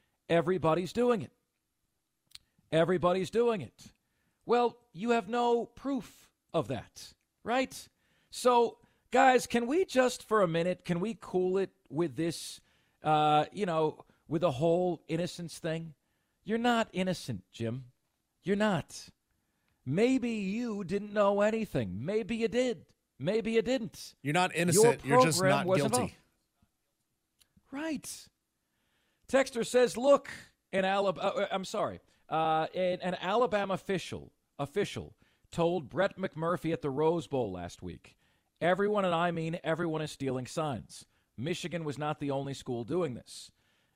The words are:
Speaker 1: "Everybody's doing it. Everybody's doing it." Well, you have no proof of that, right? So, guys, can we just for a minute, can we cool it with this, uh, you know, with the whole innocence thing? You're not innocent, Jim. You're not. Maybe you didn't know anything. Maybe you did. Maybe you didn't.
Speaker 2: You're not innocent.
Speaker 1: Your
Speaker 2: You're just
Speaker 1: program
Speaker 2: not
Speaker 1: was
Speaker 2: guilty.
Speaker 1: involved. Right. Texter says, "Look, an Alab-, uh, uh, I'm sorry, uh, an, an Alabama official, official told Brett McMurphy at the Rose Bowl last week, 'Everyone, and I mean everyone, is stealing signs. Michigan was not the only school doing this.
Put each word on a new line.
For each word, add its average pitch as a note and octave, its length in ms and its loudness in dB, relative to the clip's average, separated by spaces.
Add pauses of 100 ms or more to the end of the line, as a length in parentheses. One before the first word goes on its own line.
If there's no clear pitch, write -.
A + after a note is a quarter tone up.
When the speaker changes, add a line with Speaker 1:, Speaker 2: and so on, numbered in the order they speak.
(280)
Speaker 1:
"Everybody's E3 640 2
doing A#3+ 300 2
it. - 100 -12 (1400)
Everybody's F3 600 2
doing A3+ 300 2
it." - 320 -16 (520)
Well, A#3+ 340 2 (140)
you G#3 180 -2
have A#3 180 0
no A#3+ 380 2
proof - 600 -8 (260)
of C3 140 -2
that, - 440 -10 (300)
right? B3+ 460 -4 (420)
So, A#3+ 480 2 (320)
guys, B3+ 380 6
can A#3+ 180 0
we E4 180 0
just B3+ 380 0
for G#3+ 200 2
a F3+ 60 4
minute, E3+ 360 -2
can F3 160 -2
we G#3+ 200 -4
cool F#3 380 0
it F#3 120 -2 (200)
with D3 240 -2
this, D#3 460 -6 (420)
uh, D3+ 500 4
you G3 140 -4
know, D#3+ 380 0 (220)
with D3+ 160 -4
the E3 100 2
whole E3+ 560 0
innocence E3+ 500 -6
thing? E3 360 -6 (500)
You're G#3+ 140 -2
not A#3 340 2
innocent, F3+ 600 -4
Jim. A#2 340 -6 (560)
You're G3 140 0
not. G3+ 520 -2 (760)
Maybe A#3 460 2
you G#3 540 -4
didn't G3+ 280 -6
know G3+ 280 4
anything. D3 640 0
Maybe G#3+ 320 -2
you A3+ 120 0
did. A#3 360 -2 (340)
Maybe G#3+ 340 0
you A3+ 100 4
didn't. A3+ 600 -4
Speaker 2:
You're C#3+ 120 0
not F3+ 200 2
innocent. F3 500 6
Speaker 1:
Your C#3 120 2
Speaker 2:
You're - 80 8
just E3 140 2
Speaker 1:
program F#3 200 4
Speaker 2:
not - 80 -2
Speaker 1:
was F#3 120 4
Speaker 2:
guilty. G#3+ 160 2
Speaker 1:
involved. B3 200 0 (1600)
Right. C#4+ 560 -8 (1000)
Texter B3 380 0
says, B3 300 2
"Look, C#4 340 4 (420)
an F#3+ 120 0
Alab-, G3 340 0
uh, F#3+ 100 0
uh, F#3+ 220 -2
I'm F#3+ 140 -4
sorry, D3+ 360 -6 (280)
uh, D#3+ 460 0
an, F3+ 280 -2
an F3+ 180 -4
Alabama G3+ 540 0
official, A#2 580 -6 (260)
official C#3+ 560 -6 (360)
told E3+ 380 0
Brett F3 300 -2
McMurphy E3 540 -4
at D#3+ 100 -4
the D3 80 -2
Rose D#3 360 0
Bowl A#2+ 260 -2
last F2 300 -10
week, - 340 -14 (440)
'Everyone, G3 440 2
and F3+ 100 2
I E3+ 160 2
mean E3 340 -4
everyone, D#3+ 380 -2
is D3+ 80 -8
stealing C3 360 -4
signs. C#3+ 600 -6 (300)
Michigan E3 480 -6
was C#3+ 140 -6
not D3+ 220 -4
the C#3+ 100 -4
only C#3 240 -4
school A#2+ 300 -6
doing D#3+ 300 -2
this. - 360 -16 (460)